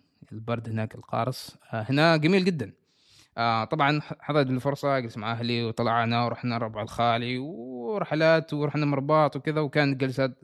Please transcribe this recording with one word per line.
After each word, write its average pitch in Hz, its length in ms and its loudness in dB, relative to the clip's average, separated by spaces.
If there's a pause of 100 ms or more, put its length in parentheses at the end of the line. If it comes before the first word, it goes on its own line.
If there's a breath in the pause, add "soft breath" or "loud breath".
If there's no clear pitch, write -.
(320)
البرد 113 380 -6
هناك 110 260 -6
القارص، - 600 -6 (160)
آه، 113 160 -4
هنا 156 280 4
جميل 180 280 4
جدًا. 139 280 -2 (640 soft breath)
آه، 113 260 2
طبعًا 143 380 2
ح-، - 180 -14
حضرت 147 280 2
الفرصة، 135 520 0
جلست 117 180 -8
مع 110 140 -4
أهلي 117 320 -2
وطلعنا 117 600 0
ورحنا 117 320 -4
ربع 110 240 -6
الخالي 117 560 0
ورحلات 175 1160 0
ورحنا 147 320 -2
مرباط 143 500 2
وكذا، 151 240 -2
وكان 139 380 2
جلسات، 131 460 -2